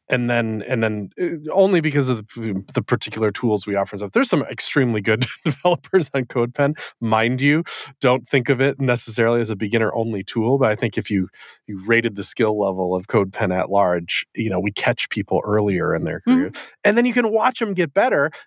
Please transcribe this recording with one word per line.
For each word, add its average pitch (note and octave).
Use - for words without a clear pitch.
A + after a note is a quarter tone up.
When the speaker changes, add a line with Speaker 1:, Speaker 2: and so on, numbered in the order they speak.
Speaker 1:
And B2
then, A2+
and A#2+
then, G#2+
uh, D#3
only F#3+
because C#3+
of A2
the, G#2
the -
particular G#2+
tools G#2+
we G2+
offer G2
and G2
stuff. G2+
There's B3+
some D3
extremely A#2
good A2+
<laughs> -
developers E3+
on C3
CodePen, C3
mind A#2
you. D3
Don't B2+
think B2
of B2+
it C3+
necessarily A#2
as G#2+
a A2
beginner-only A2
tool, A#2
but A#2+
I G#2+
think A2+
if G2+
you, F#2+
you F#2+
rated A#2
the G2+
skill G#2+
level F#2
of F#2
CodePen G2
at F2+
large, F2+
you A2
know, F#2
we G2+
catch -
people F#2+
earlier G2
in E2
their E2
career. B3+
Speaker 2:
Mm-hmm. -
Speaker 1:
And G#3+
then A#3+
you B3
can A#3
watch A3+
'em G#3
get E3+
better, F#3+